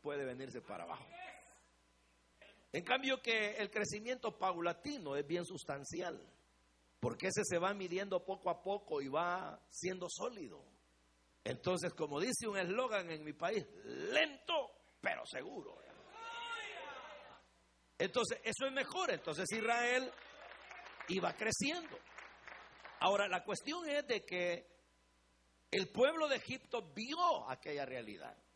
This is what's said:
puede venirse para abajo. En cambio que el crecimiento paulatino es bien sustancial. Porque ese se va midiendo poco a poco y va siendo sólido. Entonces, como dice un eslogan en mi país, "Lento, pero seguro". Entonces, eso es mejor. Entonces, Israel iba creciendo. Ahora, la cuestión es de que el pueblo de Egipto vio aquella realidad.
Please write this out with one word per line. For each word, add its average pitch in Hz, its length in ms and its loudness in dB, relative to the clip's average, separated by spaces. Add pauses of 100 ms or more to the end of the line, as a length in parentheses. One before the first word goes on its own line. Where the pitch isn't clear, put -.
puede 143 240 -2
venirse 127 360 -6
para 85 240 -8
abajo. - 200 -8 (1700)
En 175 120 -2
cambio 262 380 2
que 220 360 2
el 208 120 0
crecimiento 220 680 -2
paulatino 170 800 0
es 143 120 0
bien 175 180 2
sustancial. 156 720 -4 (840)
Porque 120 240 0
ese 190 160 2
se 175 160 2
va 190 140 4
midiendo 190 500 0
poco 196 260 0
a 165 140 0
poco 190 380 0
y 135 80 -4
va 170 600 0
siendo 180 400 -2
sólido. 170 540 -6 (800)
Entonces, 175 500 2
como 147 240 0
dice 226 300 2
un 202 100 2
eslogan 196 540 2
en 151 140 -6
mi 147 80 -4
país, 185 340 2 (160)
"Lento, 262 880 0 (300)
pero - 240 0
seguro". - 520 -8 (2250)
Entonces, 196 480 2
eso 240 220 0
es 269 40 0
mejor. 277 400 2
Entonces, 165 400 -2
Israel 240 580 4 (1000)
iba 180 240 2
creciendo. 294 640 0 (1040)
Ahora, 202 260 6
la 180 160 2
cuestión 302 460 -2
es 285 180 2
de 220 160 2
que 180 420 0 (1080)
el 190 180 2
pueblo 302 400 6
de 262 80 6
Egipto 214 560 -4
vio 277 560 2
aquella 143 360 -2
realidad. 113 560 -8 (140)